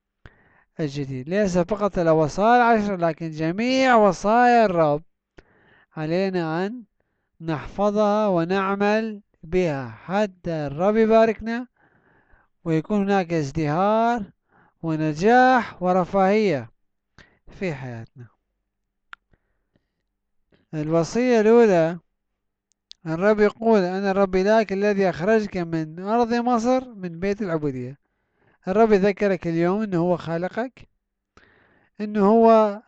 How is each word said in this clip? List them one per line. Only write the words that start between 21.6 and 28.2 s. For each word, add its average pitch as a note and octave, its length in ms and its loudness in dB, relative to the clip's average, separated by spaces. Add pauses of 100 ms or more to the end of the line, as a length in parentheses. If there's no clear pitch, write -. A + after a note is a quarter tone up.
الرب F#3+ 340 0
يقول: G#3+ 400 2
"أنا F#3+ 320 -2
الرب F#3+ 240 0
إلهك G3+ 380 2
الذي G3 360 0
أخرجك G3+ 480 -2
من E3 420 -6
أرض A3+ 340 -2
مصر، B3 600 -2
من F3+ 260 -12
بيت G3+ 220 -4
العبودية". C#3+ 560 -6 (720)